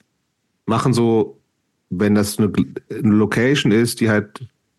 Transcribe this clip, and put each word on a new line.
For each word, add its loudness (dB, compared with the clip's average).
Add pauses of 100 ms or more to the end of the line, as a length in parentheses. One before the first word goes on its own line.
(680)
machen 0
so, 0 (500)
wenn 0
das 0
eine, 0 (380)
eine 0
Location 0
ist, 0
die 0
halt -4 (320)